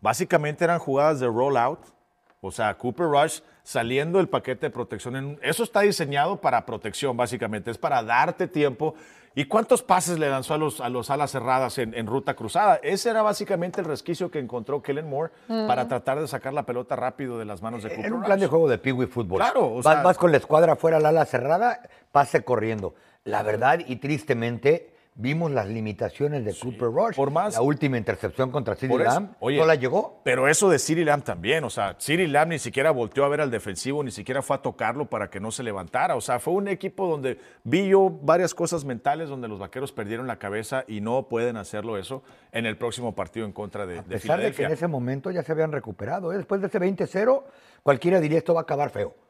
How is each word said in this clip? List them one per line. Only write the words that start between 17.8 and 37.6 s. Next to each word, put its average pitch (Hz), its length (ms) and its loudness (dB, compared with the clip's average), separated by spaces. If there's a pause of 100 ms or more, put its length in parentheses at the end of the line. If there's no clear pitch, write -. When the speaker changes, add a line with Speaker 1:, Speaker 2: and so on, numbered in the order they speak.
Speaker 1:
de 113 60 -6
Speaker 3:
Era - 60 -8
Speaker 1:
Cooper 190 160 -6
Speaker 3:
un 233 120 -4
plan 196 160 4
de 190 60 2
Speaker 1:
Rush. 139 40 2
Speaker 3:
juego 160 180 6
de 120 100 4
Pee 135 140 0
Wee 127 140 0
Football. 95 320 -2
Speaker 1:
Claro, 233 360 4
o 123 80 -4
Speaker 3:
Vas, 156 120 8
Speaker 1:
sea 147 80 2
Speaker 3:
vas 180 160 6
con 175 140 6
la 147 60 8
escuadra 156 360 6
fuera, 165 240 2
la 151 120 4
ala 160 160 6
cerrada, 165 540 0 (300)
pase 143 340 4
corriendo. 110 500 -2 (300)
La 104 200 -2
verdad, 113 420 2
y 127 100 -6
tristemente, 131 920 0 (260)
vimos 147 360 -2
las 123 180 0
limitaciones 113 720 -4
de 104 120 -4
Speaker 1:
Sí, - 80 -14
Speaker 3:
Cooper 120 260 -4
Rush. 151 280 0
Speaker 1:
por 139 140 2
más 185 220 0
Speaker 3:
La 113 80 0
última 135 380 2
intercepción 110 520 -2
contra 120 240 -2
CeeDee 135 180 -6
Speaker 1:
por 127 100 2
eso, 185 80 4
Speaker 3:
Lamb, 180 300 0
Speaker 1:
oye, 139 180 0
Speaker 3:
no 160 80 6
la 160 80 6
llegó. 151 500 -2
Speaker 1:
pero 131 240 4
eso 170 220 6
de 147 80 6
CeeDee 165 260 0
Lamb 147 180 2
también, 110 420 -2
o 117 60 -4
sea, 98 300 -4
CeeDee 170 280 0
Lamb 147 200 4
ni 165 100 -4
siquiera 131 340 0
volteó 123 340 0
a - 20 2
ver 147 140 0
al 139 80 0
defensivo, 117 520 -4
ni 131 80 -6
siquiera 127 300 -6
fue 135 160 -2
a - 60 -6
tocarlo 120 480 -4
para 104 180 -4
que - 100 -12
no 107 120 -6
se 131 120 -8
levantara. 120 540 -2
O 113 60 -4
sea, 127 160 -2
fue 170 160 -2
un 202 120 0
equipo 190 420 -4
donde 135 300 -4 (240)